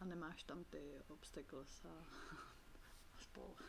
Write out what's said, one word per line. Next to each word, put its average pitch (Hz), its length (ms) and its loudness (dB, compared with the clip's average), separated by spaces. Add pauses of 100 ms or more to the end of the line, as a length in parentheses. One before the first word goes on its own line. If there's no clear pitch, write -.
A 185 40 4
nemáš 170 400 4
tam 175 200 4
ty 151 180 2 (260)
obstacles - 760 0
a, 170 40 -2
<laughs> - 1300 -4
a - 60 -4
spol. - 340 -2 (140)